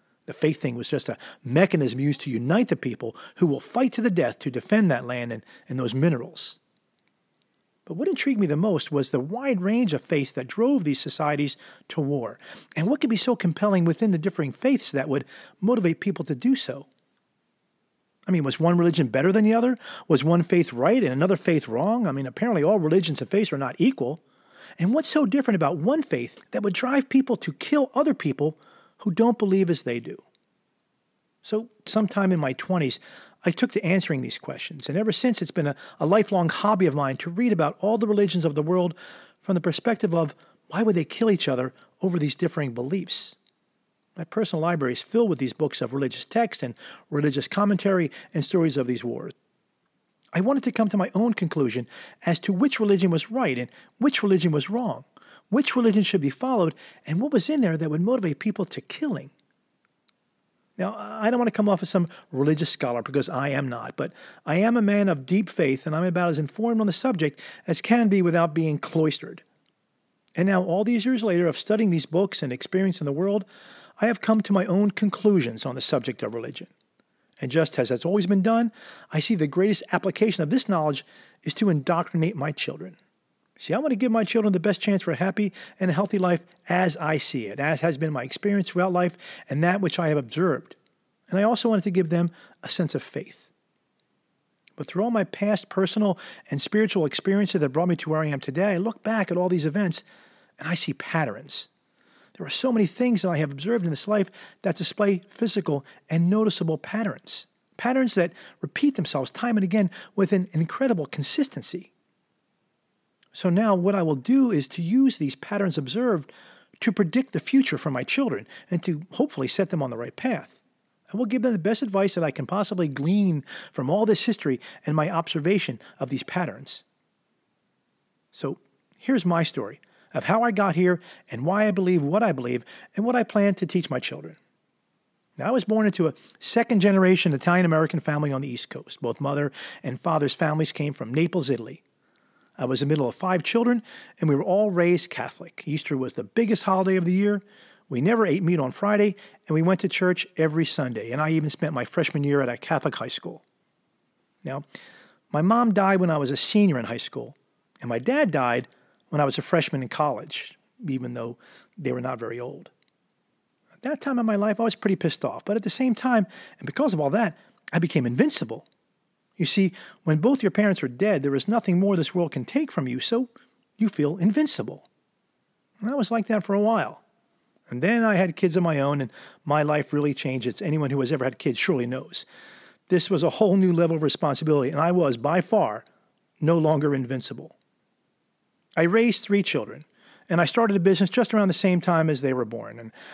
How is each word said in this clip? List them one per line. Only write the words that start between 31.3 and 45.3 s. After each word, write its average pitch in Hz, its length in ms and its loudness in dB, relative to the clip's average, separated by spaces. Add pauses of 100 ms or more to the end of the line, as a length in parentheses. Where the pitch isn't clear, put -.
So 220 300 -4 (160)
sometime 202 440 2
in 180 80 2
my 139 140 0
twenties, 151 480 -2 (460)
I 175 40 2
took - 220 -2
to - 100 -2
answering 170 380 0
these - 160 -8
questions, - 540 -12
and 147 80 -2
ever 214 140 0
since - 280 0
it's 170 100 -6
been 147 180 -2
a, 139 80 -4 (220)
a - 60 -2
lifelong 180 460 2
hobby 208 340 0
of 147 100 2
mine 139 240 -2
to - 120 -8
read 220 220 0
about 160 280 0
all 214 160 2
the 220 100 0
religions 202 380 2
of 156 100 0
the 151 80 0
world 175 300 0 (480)
from - 140 -2
the 180 80 2
perspective 175 520 -2
of 165 200 0 (320)
why 180 160 -2
would 214 140 4
they 165 80 0
kill - 260 0
each 185 180 0
other 131 240 -2 (300)
over 180 160 0
these 147 160 0
differing 147 400 -4
beliefs? 160 600 -6 (800)
My 165 80 -10
personal 185 360 -4
library 151 340 0
is - 60 -10
filled 226 300 0